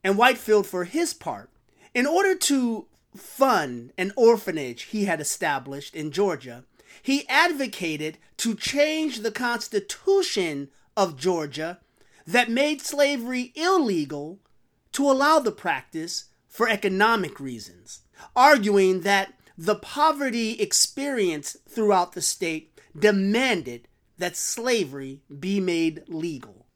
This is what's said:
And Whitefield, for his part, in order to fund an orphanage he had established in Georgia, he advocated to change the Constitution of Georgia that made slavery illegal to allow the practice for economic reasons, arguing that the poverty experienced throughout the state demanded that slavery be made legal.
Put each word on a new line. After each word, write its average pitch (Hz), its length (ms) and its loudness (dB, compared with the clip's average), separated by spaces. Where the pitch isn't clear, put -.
And 196 140 2
Whitefield, 233 480 4
for 180 200 -4
his 311 280 -2
part, 110 360 -10
in 247 120 0
order 370 300 4
to 247 500 0
fund 147 800 0
an 185 180 -4
orphanage 185 680 2
he 208 220 -2
had 165 140 0
established 139 760 -6
in 151 160 -8
Georgia, 131 520 -2
he 277 260 0
advocated 214 920 -2
to 226 180 -2
change 302 640 0
the 214 120 -4
Constitution 220 1400 -2
of 175 220 0
Georgia 156 600 -4
that 233 240 0
made 285 320 0
slavery 254 760 -2
illegal 190 840 -2
to 277 180 0
allow 285 300 4
the 233 120 0
practice 160 720 -6
for - 220 -2
economic 202 680 0
reasons, - 640 -14
arguing 202 680 6
that 196 320 0
the 170 180 0
poverty 262 840 -2
experienced 202 1000 -2
throughout 202 460 2
the 180 80 -8
state - 580 -6
demanded 196 880 0
that 175 180 -6
slavery 143 840 -4
be 196 200 0
made 165 480 0
legal. 156 580 -8